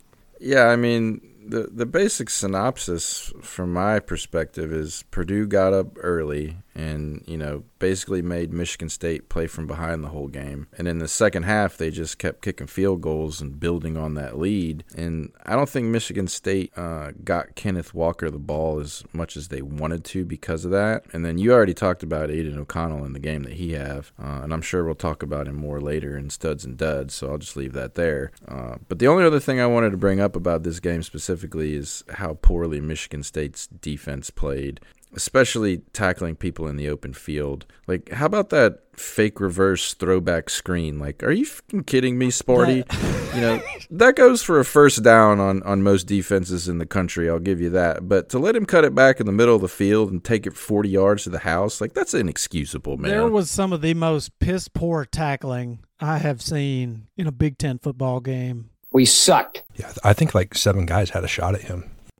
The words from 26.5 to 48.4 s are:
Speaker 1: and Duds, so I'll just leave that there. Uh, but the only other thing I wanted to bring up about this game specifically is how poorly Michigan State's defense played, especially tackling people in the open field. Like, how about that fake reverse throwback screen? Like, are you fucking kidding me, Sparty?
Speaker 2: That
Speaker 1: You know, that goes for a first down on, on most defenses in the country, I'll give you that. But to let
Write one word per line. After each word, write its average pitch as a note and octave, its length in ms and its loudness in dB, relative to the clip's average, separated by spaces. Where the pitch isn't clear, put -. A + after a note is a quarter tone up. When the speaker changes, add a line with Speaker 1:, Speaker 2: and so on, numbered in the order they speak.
Speaker 1:
and B1+ 140 -12
Duds, C#2 360 -4
so C2+ 180 -8
I'll D2+ 60 -6
just - 200 -14
leave C2+ 160 -8
that B1+ 220 -8
there. D2+ 360 -2
Uh, B1 280 -12
but F2 120 -6
the A#2+ 100 6
only F3 160 6
other D3+ 160 6
thing C3 180 0
I B2 80 4
wanted A#2 220 4
to G2 80 -2
bring F#2+ 240 2
up G2+ 160 0
about E2+ 260 0
this E2+ 160 -6
game E2+ 240 -2
specifically D#2 720 -6
is C#2+ 360 -10
how F2 300 -8
poorly E2+ 380 4
Michigan D2 440 -8
State's D2 440 -8
defense C#2+ 640 -10
played, C#2 500 -6
especially A2 680 2
tackling F2+ 440 -2
people E2 320 -6
in C#2+ 80 -6
the D2 120 -6
open C#2+ 260 -8
field. D2 520 -6
Like, F#2 240 -4
how C#3+ 160 0
about G3+ 220 0
that A#2+ 300 4
fake - 460 -2
reverse F#2+ 540 0
throwback F2+ 560 0
screen? D#2+ 500 -4
Like, C#2+ 240 -8
are B2 80 2
you A#3 140 2
fucking - 400 -8
kidding B2+ 320 2
me, B2+ 100 2
Sparty? B2 600 4
Speaker 2:
That - 480 -4
Speaker 1:
You B2 60 -2
know, A2+ 200 2
that A#3 260 6
goes B3+ 280 8
for E3 160 6
a B2 60 6
first C#3+ 380 8
down A2 360 10
on, G2 240 2
on G2 180 2
most G2 240 6
defenses F#2 640 0
in E2+ 80 -2
the E2 80 -4
country, F2 440 -2
I'll E2 100 2
give F2+ 200 0
you E2+ 120 0
that. F2 360 2
But F#2+ 220 2
to B2+ 100 0
let G3+ 160 2